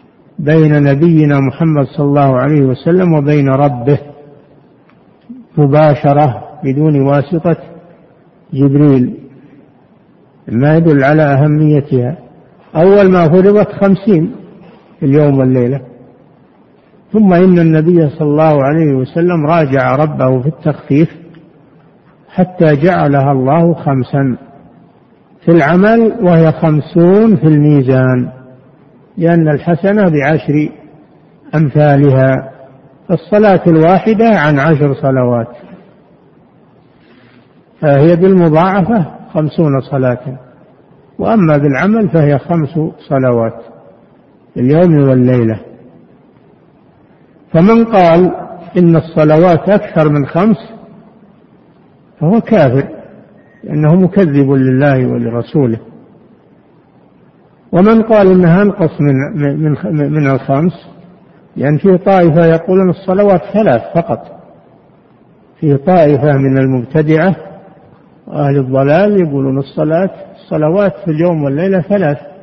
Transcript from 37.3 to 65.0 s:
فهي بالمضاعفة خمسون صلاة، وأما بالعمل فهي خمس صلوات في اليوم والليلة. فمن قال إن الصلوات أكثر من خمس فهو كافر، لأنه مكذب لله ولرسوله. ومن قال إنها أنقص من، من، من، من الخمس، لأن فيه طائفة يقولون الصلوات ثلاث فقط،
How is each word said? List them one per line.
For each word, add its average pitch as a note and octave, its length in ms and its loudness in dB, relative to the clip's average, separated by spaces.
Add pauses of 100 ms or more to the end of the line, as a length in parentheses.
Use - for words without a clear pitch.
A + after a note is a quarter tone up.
فهي D3+ 360 2
بالمضاعفة F3+ 920 0 (260)
خمسون D3+ 480 -2
صلاة، C3 580 -6 (800)
وأما F#3 380 0
بالعمل D#3 520 -2
فهي D3 300 0
خمس D#3+ 540 -6 (160)
صلوات A#2+ 540 -2 (920)
في - 60 -8
اليوم D3 480 2
والليلة. B2 520 0 (1900)
فمن A3+ 320 2
قال F3+ 480 2 (440)
إن E3+ 200 4
الصلوات D#3 720 0
أكثر F#3+ 400 0
من C#3+ 180 -2
خمس G3 300 0 (1600)
فهو F#3+ 200 0
كافر، C3+ 480 0 (760)
لأنه D3+ 300 0
مكذب E3 560 0
لله C3 560 0
ولرسوله. A#2+ 720 -4 (1900)
ومن G#3+ 300 2
قال G#3 300 2
إنها F3+ 300 4
أنقص G3 380 -2
من، C#3+ 420 -2
من، D3 420 -2
من، D3 280 -4
من D3 180 -2
الخمس، C#3 420 -2 (840)
لأن D3 220 -2
فيه F#3+ 180 2
طائفة E3+ 500 2
يقولون F#3 440 0
الصلوات G3 520 0 (100)
ثلاث F3 300 0 (120)
فقط، - 460 -6 (1200)